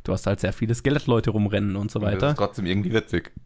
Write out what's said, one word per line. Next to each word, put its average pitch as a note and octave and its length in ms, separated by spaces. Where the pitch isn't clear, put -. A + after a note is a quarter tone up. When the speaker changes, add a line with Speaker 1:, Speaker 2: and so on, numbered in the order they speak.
Speaker 1:
du - 100
hast F#2 120
halt G2 140
sehr F#2 140
viele A2 200
Skelettleute A#2+ 560
rumrennen G2+ 460
und G2+ 160
so - 80
Speaker 2:
Und G#2 60
das G#2 100
Speaker 1:
weiter. G#2 160
Speaker 2:
ist C#3+ 60
trotzdem G2+ 280
irgendwie F#2 260
witzig. G#2+ 400